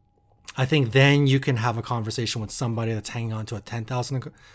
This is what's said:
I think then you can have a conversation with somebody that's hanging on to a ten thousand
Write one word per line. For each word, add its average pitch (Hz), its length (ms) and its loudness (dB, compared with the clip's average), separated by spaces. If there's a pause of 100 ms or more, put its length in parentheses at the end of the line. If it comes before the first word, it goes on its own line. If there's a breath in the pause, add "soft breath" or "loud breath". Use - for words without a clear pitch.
(580)
I 131 80 2
think 135 260 2
then 143 340 6
you 135 140 4
can 135 160 0
have 113 220 0
a 110 40 -4
conversation 113 600 -4
with 101 80 -6
somebody 113 420 -2
that's 107 180 -6
hanging 117 220 -4
on 110 140 -6
to 113 100 -8
a 98 40 -8
ten 117 260 -8
thousand 127 440 -4 (240 soft breath)